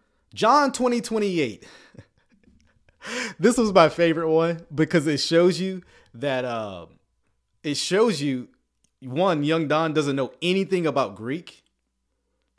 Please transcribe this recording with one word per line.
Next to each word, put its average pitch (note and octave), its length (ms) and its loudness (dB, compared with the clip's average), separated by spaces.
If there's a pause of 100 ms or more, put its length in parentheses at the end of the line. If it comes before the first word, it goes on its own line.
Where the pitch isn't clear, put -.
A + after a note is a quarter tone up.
(340)
John C4+ 400 4
twenty B3 260 0
twenty-eight. F#3 720 -2
<laughs> - 40 -20 (1600)
This A3+ 180 4
was A3 140 2
my F3+ 160 8
favorite E3 420 2
one E3 440 2
because D#3 320 2
it D3+ 140 0
shows E3+ 420 2
you F#3+ 220 -8 (320)
that, B2+ 280 -4
uh, G#2 440 -8 (760)
it D3 140 -4
shows G3+ 420 0
you, C3+ 300 -4 (500)
one, D3 440 -2
Young D#3+ 240 0
Don D#3 260 -2
doesn't C#3+ 220 0
know C3+ 160 -4 (100)
anything F3+ 460 -2
about B2 280 -2
Greek. B2+ 480 -12 (960)